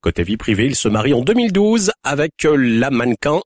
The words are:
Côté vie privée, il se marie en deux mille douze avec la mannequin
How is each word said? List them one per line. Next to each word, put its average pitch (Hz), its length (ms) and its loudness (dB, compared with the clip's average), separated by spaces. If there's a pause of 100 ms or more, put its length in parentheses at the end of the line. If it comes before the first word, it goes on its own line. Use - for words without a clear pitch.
Côté 87 220 -4
vie 101 140 -4
privée, 110 280 -2
il 139 100 -2
se - 120 -2
marie 107 260 0
en 123 80 2
deux 185 140 0
mille 233 180 0
douze 208 380 2 (120)
avec 143 400 -4
la 131 460 2
mannequin 127 560 -2